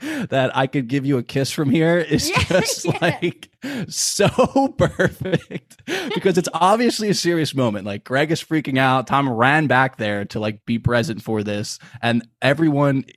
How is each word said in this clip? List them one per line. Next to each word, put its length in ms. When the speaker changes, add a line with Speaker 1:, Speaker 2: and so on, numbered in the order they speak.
Speaker 1:
that, 280
"I 100
could 220
give 180
you 120
a 40
kiss 300
from 180
here," 280
is 320
Speaker 2:
<laughs> 60
Yeah, 60
Speaker 1:
just 240
Speaker 2:
yeah. 160
Speaker 1:
like, 480
so 400
<laughs> 100
perfect, 1040
because 240
it's 160
obviously 540
a 60
serious 400
moment. 320
Like, 180
Greg 260
is 120
freaking 360
out. 280
Tom 220
ran 380
back 300
there 300
to, 140
like, 240
be 140
present 440
for 200
this, 360
and 240
everyone 640